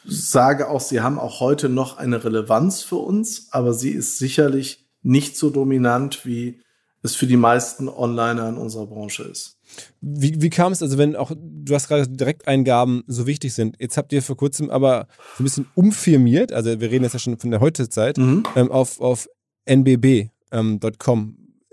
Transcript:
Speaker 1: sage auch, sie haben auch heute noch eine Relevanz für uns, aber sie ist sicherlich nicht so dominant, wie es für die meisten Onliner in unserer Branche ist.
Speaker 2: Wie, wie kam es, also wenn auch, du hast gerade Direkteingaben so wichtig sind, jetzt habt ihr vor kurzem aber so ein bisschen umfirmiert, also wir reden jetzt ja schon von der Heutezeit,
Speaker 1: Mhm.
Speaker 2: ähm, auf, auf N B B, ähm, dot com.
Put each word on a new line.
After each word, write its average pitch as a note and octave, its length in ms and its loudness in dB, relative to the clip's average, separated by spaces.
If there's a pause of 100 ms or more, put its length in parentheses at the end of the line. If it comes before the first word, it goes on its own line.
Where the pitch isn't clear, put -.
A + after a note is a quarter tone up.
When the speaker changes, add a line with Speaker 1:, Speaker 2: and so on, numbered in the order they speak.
Speaker 1:
sage C3+ 640 2
auch, C#3+ 120 -2
sie B2 200 -2
haben C3 200 -2
auch A#2 180 -10
heute C#3 300 0
noch B2+ 300 -4
eine A#2+ 260 -4
Relevanz A2+ 580 0
für - 140 -6
uns, G#3+ 560 -4
aber B2 200 0
sie A#2+ 180 -4
ist - 280 -6
sicherlich C3+ 680 -2 (140)
nicht C#3 340 2
so D3+ 140 0
dominant, C3+ 760 0
wie A#2+ 340 -8 (420)
es - 120 -4
für - 120 -2
die B2 100 4
meisten B2 520 2
Onliner A#2 600 -4
in A#2 80 -8
unserer A2 300 -10
Branche G#2+ 380 -12
ist. - 340 -16 (420)
Speaker 2:
Wie, D3 420 -2
wie D#3+ 80 4
kam F3 220 2
es, F3+ 100 -4
also C3+ 160 -2
wenn D3 180 2
auch, C3+ 180 -6
du D3+ 400 -8
hast C#3 140 -2
gerade C#3+ 180 0
Direkteingaben B2+ 1000 0
so A#2+ 200 -4
wichtig C#3+ 280 -4
sind, A2+ 260 -4
jetzt B2 160 -8
habt C#3+ 160 -4
ihr C#3 100 0
vor C3+ 140 -8
kurzem C#3 340 -4
aber C3 360 2 (300)
so B2+ 60 -2
ein - 20 0
bisschen C#3 300 -2
umfirmiert, F3 760 4
also A2+ 260 -2
wir A2+ 120 -4
reden B2+ 140 2
jetzt A#2+ 100 -2
ja B2+ 40 -6
schon A#2 200 -6
von A#2+ 120 -6
der A2 100 2
Heutezeit, B2+ 580 0
Speaker 1:
Mhm. C3 240 4 (120)
Speaker 2:
ähm, B2 160 4
auf, C3 300 0
auf B2+ 280 -2 (360)
N C3+ 180 4
B C3 140 6
B, A#2 320 4 (220)
ähm, A2 280 -2
dot A2 200 -6
com. A2 400 -2 (340)